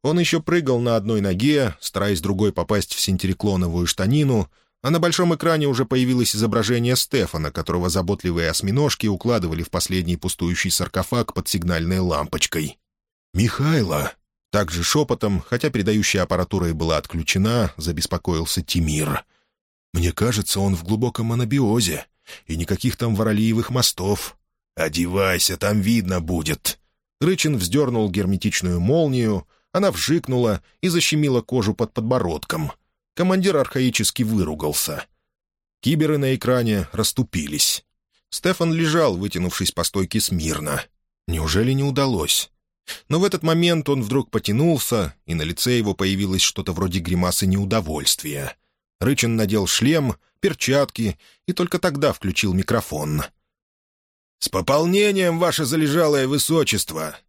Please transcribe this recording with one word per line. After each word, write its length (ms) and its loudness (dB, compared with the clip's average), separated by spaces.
Он 160 2
еще 220 2
прыгал 400 0
на 160 2
одной 240 0
ноге, 600 2
стараясь 400 -2
другой 320 0
попасть 420 -2
в 60 -6
синтереклоновую 880 0
штанину, 640 2
а 80 0
на 80 2
большом 360 2
экране 320 2
уже 180 2
появилось 500 2
изображение 640 2
Стефана, 540 -2
которого 400 -2
заботливые 580 0
осьминожки 580 0
укладывали 560 -2
в 60 -8
последний 480 -2
пустующий 540 -2
саркофаг 640 -2
под 140 -4
сигнальной 500 0
лампочкой. 800 -2
«Михайло!» 760 0
также 320 0
шепотом, 680 0
хотя 220 0
передающая 520 2
аппаратура 480 0
и 20 -2
была 240 0
отключена, 800 0
забеспокоился 880 -2
Тимир. 600 -2
«Мне 200 2
кажется, 480 0
он 140 2
в 100 -4
глубоком 480 -2
анабиозе, 720 0
и 100 -6
никаких 400 -2
там 180 -2
воролиевых 560 0
мостов». 680 -2
«Одевайся, 840 0
там 240 0
видно 400 2
будет». 600 -4
Рычин 380 2
вздернул 520 2
герметичную 680 0
молнию, 680 2
она 180 2
вжикнула 720 0
и 80 0
защемила 540 2
кожу 320 0
под 180 -4
подбородком. 800 -2
Командир 440 2
архаически 640 0
выругался. 840 -2
Киберы 360 2
на 160 0
экране 580 0
расступились. 920 -2
Стефан 420 0
лежал, 440 2
вытянувшись 560 -2
по 120 -4
стойке 360 -2
смирно. 600 -2
«Неужели 460 0
не 100 2
удалось?» 680 0
Но 120 2
в 40 2
этот 180 0
момент 460 2
он 140 2
вдруг 280 -2
потянулся, 840 0
и 80 -4
на 80 -2
лице 340 0
его 180 2
появилось 480 0
что-то 300 -2
вроде 280 -2
гримасы 460 0
неудовольствия. 1120 -2
Рычин 380 0
надел 300 2
шлем, 500 0
перчатки 800 0
и 60 -4
только 260 -2
тогда 340 0
включил 420 -2
микрофон. 680 -2
«С 80 -6
пополнением, 920 2
ваше 280 0
залежалое 600 2
высочество! 880 0